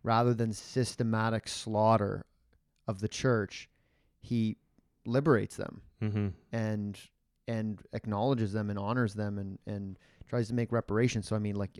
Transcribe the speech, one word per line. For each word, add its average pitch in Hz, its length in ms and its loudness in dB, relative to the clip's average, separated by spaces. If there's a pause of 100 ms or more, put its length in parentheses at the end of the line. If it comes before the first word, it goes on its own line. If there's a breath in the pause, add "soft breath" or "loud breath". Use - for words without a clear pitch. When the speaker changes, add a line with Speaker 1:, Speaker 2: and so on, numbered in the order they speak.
Speaker 1:
rather 120 320 4
than 113 180 0
systematic 113 960 0
slaughter 107 760 2 (640)
of 98 120 -4
the 107 80 -2
church, 113 600 0 (520)
he 113 360 0 (500)
liberates 120 500 4
them - 260 -10 (200)
Speaker 2:
Mm-hmm. 104 260 0 (240)
Speaker 1:
and, 107 460 -4 (500)
and 110 340 -4 (120)
acknowledges 110 580 0
them 104 160 -2
and 101 100 -4
honors 107 360 0
them 104 240 -4
and, 98 280 -8
and 101 320 -8 (300 soft breath)
tries 117 200 0
to 120 60 -4
make 120 180 0
reparations. 113 560 2
So, 110 80 0
I - 20 0
mean, 104 180 -2
like, 101 240 -4